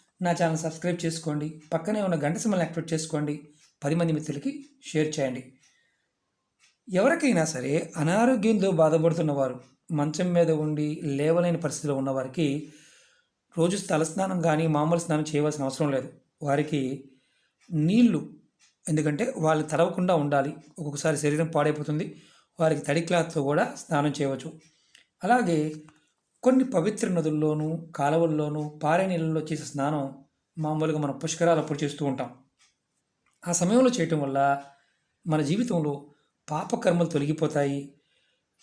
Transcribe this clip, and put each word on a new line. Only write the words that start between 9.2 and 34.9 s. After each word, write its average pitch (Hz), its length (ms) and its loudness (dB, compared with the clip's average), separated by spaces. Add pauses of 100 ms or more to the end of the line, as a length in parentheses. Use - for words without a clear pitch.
వారు, 131 460 -4 (140)
మంచం 156 400 -2
మీద 170 180 4
ఉండి 151 520 -2
లేవలేని 165 560 0
పరిస్థితిలో 143 380 -4
ఉన్న 135 140 -2
వారికి 135 600 -2 (840)
రోజు 180 180 2
తలస్నానం 185 640 -2
కానీ 160 240 2
మామూలు 160 340 2
స్నానం 156 220 -2
చేయవలసిన 147 420 -2
అవసరం 143 260 -2
లేదు. 127 220 -4 (300)
వారికి 143 680 -2 (600)
నీళ్ళు, 180 600 4 (560)
ఎందుకంటే 156 480 0
వాళ్ళు 156 320 2
తడవకుండా 180 460 2
ఉండాలి, 143 360 2
ఒక్కొక్కసారి 147 680 -4
శరీరం 151 300 0
పాడైపోతుంది, 151 760 -2 (380)
వారికి 160 200 2
తడి 147 200 0
క్లాత్తో 165 420 0
కూడా 147 320 0
స్నానం 147 380 0 (100)
చేయవచ్చు. 139 300 -4 (720)
అలాగే 170 500 2 (680)
కొన్ని 262 220 4
పవిత్ర 202 440 0
నదుల్లోనూ 156 880 0
కాలువల్లోనూ 151 720 0
పారే 165 380 0
నీళ్ళల్లో 160 340 0
చేసే 156 240 -6
స్నానం 139 600 -4 (340)
మామూలుగా 156 400 0
మనం 143 200 -4
పుష్కరాలు 165 420 2
అప్పుడు 151 240 -4
చేస్తూ 143 200 -4
ఉంటాం. 131 300 -4 (1120)
ఆ 175 40 -2
సమయంలో 220 360 4
చేయటం 165 320 0
వల్ల 139 420 0 (640)